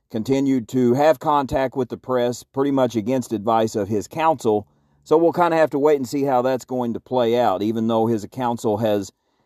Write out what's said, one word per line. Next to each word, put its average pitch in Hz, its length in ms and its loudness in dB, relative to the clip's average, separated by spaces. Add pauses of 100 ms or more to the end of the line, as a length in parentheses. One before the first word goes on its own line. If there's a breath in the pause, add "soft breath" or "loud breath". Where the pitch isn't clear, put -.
(100)
continued 135 560 -2
to 123 280 2
have 147 260 2
contact 139 560 -2
with 123 120 -2
the 113 80 -10
press, 123 460 -2
pretty 139 300 -2
much 127 240 0
against 117 360 -2
advice 110 440 0
of 104 100 -2
his 101 220 -4
counsel. 127 580 0 (380)
So 156 120 2
we'll 165 160 4
kinda 170 240 2
have 156 140 4
to 147 80 -2
wait 147 200 4
and 127 100 -6
see 143 160 -2
how 127 180 2
that's 127 220 -2
going 123 300 -4
to 98 40 -8
play 120 400 0
out, 101 240 2
even 113 240 -2
though 113 220 2
his 107 240 -2
counsel 120 460 -2
has 104 340 0 (340)